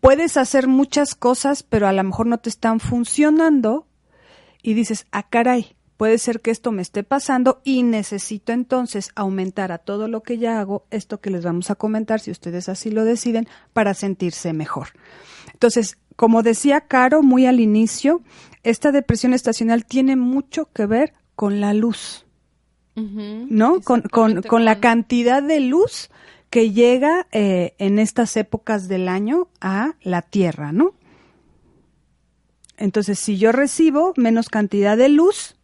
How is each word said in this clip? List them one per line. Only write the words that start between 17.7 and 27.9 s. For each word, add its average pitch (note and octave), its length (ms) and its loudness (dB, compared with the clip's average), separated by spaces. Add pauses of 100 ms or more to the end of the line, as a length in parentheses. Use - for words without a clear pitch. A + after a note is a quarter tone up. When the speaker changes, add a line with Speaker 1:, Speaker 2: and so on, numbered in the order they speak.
Speaker 1:
esta A#3 280 0
depresión B3+ 420 0
estacional A#3 520 -2
tiene C4 300 0
mucho C4 560 -4
que G#3+ 140 -4
ver A#3+ 280 0 (220)
con G3+ 240 -2
la G3+ 140 0
luz, - 520 -4 (680)
Speaker 2:
Ujú, G#3+ 520 -10
Speaker 1:
¿no? A#3 320 2
Con, - 220 0
con, A3+ 300 2
Speaker 2:
exactamente, G3 160 -4
Speaker 1:
con A3+ 160 4
la A3 100 4
Speaker 2:
con G3+ 60 -8
Speaker 1:
cantidad A#3+ 640 2
de D4+ 180 0
luz D4+ 500 0 (400)
que A3+ 200 2
llega, B3+ 640 4
eh, G3 460 0
en G3+ 200 2